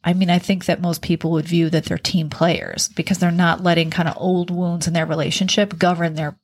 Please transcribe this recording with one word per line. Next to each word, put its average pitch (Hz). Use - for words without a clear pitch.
I 175
mean, 185
I 175
think 190
that 175
most 170
people 165
would 156
view 165
that 156
they're 170
team 160
players -
because 175
they're 175
not 170
letting 170
kind 160
of -
old 180
wounds 170
in 165
their 160
relationship 175
govern 170
their 151